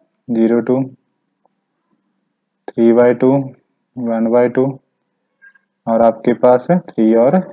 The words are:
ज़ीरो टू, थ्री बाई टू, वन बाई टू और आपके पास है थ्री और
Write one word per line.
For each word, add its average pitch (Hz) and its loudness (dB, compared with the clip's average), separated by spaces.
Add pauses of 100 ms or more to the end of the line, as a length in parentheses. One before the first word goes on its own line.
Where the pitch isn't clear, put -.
(280)
ज़ीरो 117 0
टू, 127 -2 (1900)
थ्री 117 2
बाई 120 4
टू, 127 0 (640)
वन 117 -4
बाई 123 2
टू 127 -2 (1200)
और 113 0
आपके 113 0
पास 123 2
है 180 2
थ्री 113 0
और 135 2 (140)